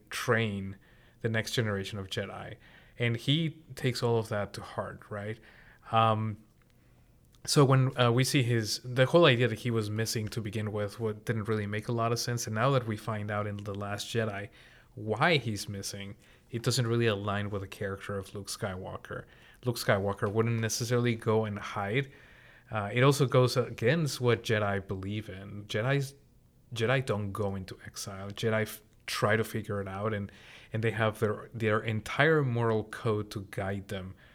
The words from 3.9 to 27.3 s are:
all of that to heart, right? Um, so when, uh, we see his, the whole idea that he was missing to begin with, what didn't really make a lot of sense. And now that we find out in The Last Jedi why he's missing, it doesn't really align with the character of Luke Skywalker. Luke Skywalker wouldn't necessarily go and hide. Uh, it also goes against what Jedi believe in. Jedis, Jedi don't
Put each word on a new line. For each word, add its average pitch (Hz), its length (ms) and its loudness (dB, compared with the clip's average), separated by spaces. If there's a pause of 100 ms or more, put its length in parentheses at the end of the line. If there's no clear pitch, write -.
all 117 140 2
of 107 120 -2
that 101 240 -4
to - 80 -12
heart, - 380 -8 (100)
right? 107 280 -8 (540)
Um, 110 460 4 (1080)
so 147 200 6
when, 131 340 4
uh, 120 120 6
we 127 120 4
see 131 200 2
his, 117 400 0
the 127 220 4
whole 170 200 8
idea 123 220 6
that 110 120 -2
he 123 120 -2
was 110 180 0
missing 110 400 -2
to 117 120 -6
begin 101 300 -4
with, 104 280 -4
what 107 260 -4
didn't 110 200 -2
really 107 200 0
make 104 220 -4
a 123 40 -2
lot 117 200 2
of 117 80 0
sense. 120 260 -2
And 110 100 -4
now 135 160 4
that 123 160 2
we 110 100 -2
find 107 340 -6
out 104 160 -2
in 104 100 -6
The 101 160 -8
Last 101 400 -6
Jedi 107 360 -4 (460)
why 113 420 2
he's 117 300 -4
missing, 98 480 -10 (360)
it 113 100 -4
doesn't 123 240 2
really 117 220 4
align 101 420 0
with 98 140 -4
the 98 40 -10
character 98 500 -6
of 95 180 -10
Luke 98 120 -8
Skywalker. 95 760 -8 (420)
Luke 120 120 0
Skywalker 101 540 2
wouldn't 113 300 2
necessarily 120 540 2
go 110 300 2
and 104 120 -6
hide. 110 520 -2 (640)
Uh, 104 220 -2
it 123 100 4
also 139 220 6
goes 127 320 4
against 127 640 2
what 120 220 4
Jedi 101 440 0
believe 101 420 -4
in. 101 380 -12
Jedis, 131 460 0 (600)
Jedi 120 300 2
don't 104 280 -2